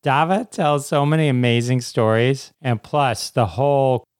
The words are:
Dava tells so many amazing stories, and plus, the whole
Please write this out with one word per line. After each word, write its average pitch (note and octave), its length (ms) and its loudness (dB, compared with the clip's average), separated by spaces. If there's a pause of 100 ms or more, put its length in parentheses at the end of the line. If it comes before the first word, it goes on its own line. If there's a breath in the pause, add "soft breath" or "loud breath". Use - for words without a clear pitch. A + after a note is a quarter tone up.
Dava E3 460 0
tells D3 380 -2
so C#3+ 180 0
many D#3 220 2
amazing B2 540 0
stories, A#2+ 720 0 (100)
and A#2+ 220 -4
plus, C3+ 460 -2
the B2 160 0
whole C3+ 580 0 (160)